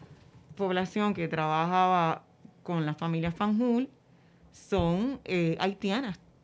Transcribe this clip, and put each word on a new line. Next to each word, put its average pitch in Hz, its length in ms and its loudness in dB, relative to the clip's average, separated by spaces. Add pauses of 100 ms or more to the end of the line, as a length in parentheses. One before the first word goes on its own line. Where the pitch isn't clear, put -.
(560)
población 190 580 0
que 170 140 -4
trabajaba 165 960 2 (400)
con 165 220 -2
la 151 80 -2
familia 165 380 -2
Fanjul 233 580 0 (640)
son, 190 720 0
eh, 170 340 0
haitianas. 196 600 -2 (240)